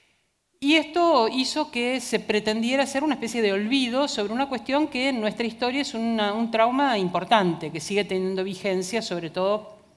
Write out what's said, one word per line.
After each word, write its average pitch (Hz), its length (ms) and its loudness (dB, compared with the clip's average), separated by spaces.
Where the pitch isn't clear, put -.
Y 277 160 2
esto 302 540 4
hizo 262 420 -2
que 247 300 -2
se 233 180 -2
pretendiera 220 640 0
hacer 269 220 -2
una 302 100 2
especie 233 280 -4
de 202 100 4
olvido 247 560 0
sobre 208 240 -4
una 262 160 -2
cuestión 269 400 -2
que 262 220 -2
en 247 100 -2
nuestra 214 260 -2
historia 247 360 -2
es 269 120 -6
una, 226 380 0
un 226 180 -2
trauma 240 480 2
importante, 180 720 2
que 156 80 -6
sigue 202 240 -2
teniendo 190 400 -2
vigencia, 190 580 -2
sobre 175 300 -6
todo 202 480 -2